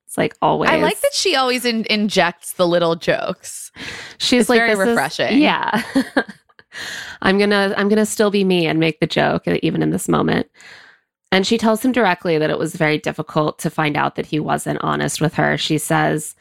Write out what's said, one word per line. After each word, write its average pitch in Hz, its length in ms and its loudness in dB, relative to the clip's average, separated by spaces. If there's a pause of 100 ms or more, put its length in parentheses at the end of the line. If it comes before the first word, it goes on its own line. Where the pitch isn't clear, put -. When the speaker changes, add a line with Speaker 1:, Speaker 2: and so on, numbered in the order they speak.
(120)
Speaker 1:
It's - 60 -14
like, - 240 -2
always. 156 280 2
Speaker 2:
I 320 100 4
like 320 200 0
that 571 140 0
she 339 240 0
always 254 260 0
in-, 226 260 -2
injects 196 640 0
the 180 140 0
little 170 300 2
jokes. - 760 -4 (460)
Speaker 1:
She's 247 240 2
Speaker 2:
It's - 80 0
Speaker 1:
like, 240 100 4
Speaker 2:
very 233 120 2
Speaker 1:
"This 202 80 2
is," 190 100 2
Speaker 2:
refreshing. 156 520 0
Speaker 1:
yeah. 214 400 0 (140)
<laughs> - 1300 -6
"I'm 190 160 2
gonna, 202 400 2
I'm 202 120 2
gonna 214 160 4
still 208 240 2
be 196 140 2
me 180 220 2
and 156 140 0
make 160 200 0
the 165 80 0
joke, 151 400 0
even 165 340 0
in 156 100 0
this 175 180 -4
moment." 160 380 0 (840)
And 190 160 2
she 233 100 2
tells 220 280 2
him 254 80 2
directly 180 440 2
that 156 120 0
it 151 100 -2
was 156 160 -4
very 151 220 0
difficult 151 640 -4
to 165 100 -4
find 151 260 -2
out 139 200 -2
that 156 100 -6
he 151 140 -4
wasn't 151 440 -4
honest 147 380 -2
with 147 140 0
her. 151 220 0
She 156 200 -2
says 156 640 -2